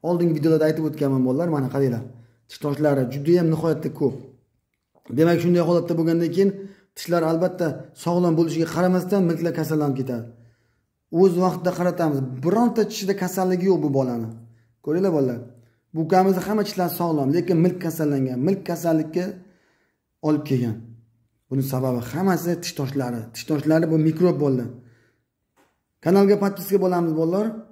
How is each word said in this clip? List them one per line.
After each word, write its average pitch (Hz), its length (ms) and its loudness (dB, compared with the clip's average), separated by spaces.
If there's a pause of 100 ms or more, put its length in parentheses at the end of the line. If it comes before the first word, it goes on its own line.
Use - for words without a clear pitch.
Oldingi 170 320 2
videolarda 156 320 2
aytib 156 220 0
o'tganman, 135 340 0
bolalar, 135 240 0
mana 147 240 0
qaranglar. 127 320 -2 (440)
Tish - 120 -20
toshlari 143 520 0
juda 143 280 0
ham 165 140 2
nihoyatda 160 360 -2 (100)
ko'p. 131 160 0 (960)
Demak, 165 340 2
shunday 175 240 4
holatda 175 320 0
bo'lgandan 165 320 2
keyin 190 200 2 (440)
tishlar 170 280 0
albatta 170 440 0 (360)
sog'lom 175 360 2
bo'lishiga 160 320 0
qaramasdan 185 580 2
milklar 165 240 -2
kasallanib 151 460 -2
ketadi. 120 260 -6 (840)
O'z 180 220 4 (100)
vaqtida 180 340 0
qaratamiz. 165 420 0 (240)
Bironta 226 440 2
tishida 196 260 -4 (100)
kasalligi 185 440 0
yo'q 180 160 4
bu 147 100 0
bolani. 120 360 -2 (560)
Ko'ringlar, 180 280 0
bolalar. 127 260 0 (540)
Bu 160 80 -6
ukamizni 185 440 4
hamma 214 180 0
tishlari 185 360 -2
sog'lom, 156 340 0
lekin 175 320 2
milk 180 160 2
kasallangan, 143 580 -2
milk 185 260 0
kasallikka 165 600 -2 (1000)
olib 151 220 0
kelgan. 120 300 0 (760)
Buning 131 160 -2
sababi 127 320 -2 (120)
hammasi 175 480 0
tish - 140 -10
toshlari. 127 480 -4 (100)
Tish - 140 -14
toshlari 156 460 2
bu 160 60 2
mikrob, 160 420 2
bolalar. 127 300 0 (1300)
Kanalga 196 360 6
podpiska 196 400 -2
bo'lamiz, 175 400 0
bolalar. 185 280 0 (240)